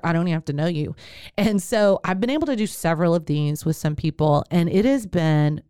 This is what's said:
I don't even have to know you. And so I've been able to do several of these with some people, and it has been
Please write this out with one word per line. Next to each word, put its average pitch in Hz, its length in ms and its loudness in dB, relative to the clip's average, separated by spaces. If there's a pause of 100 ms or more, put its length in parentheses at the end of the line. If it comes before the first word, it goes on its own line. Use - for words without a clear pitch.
I 170 80 0
don't 170 160 0
even 165 60 0
have 156 120 -4
to 147 60 -4
know 147 140 -2
you. 156 280 -4 (440)
And 208 240 2
so 208 420 2
I've 190 160 -2
been 233 80 0
able 302 200 -2
to 277 60 -2
do 214 120 0
several 165 480 0
of 170 100 -2
these 147 400 -2
with 160 120 -2
some 151 200 -4
people, 151 540 0
and 170 180 2
it 190 160 2
has 262 220 0
been 151 640 0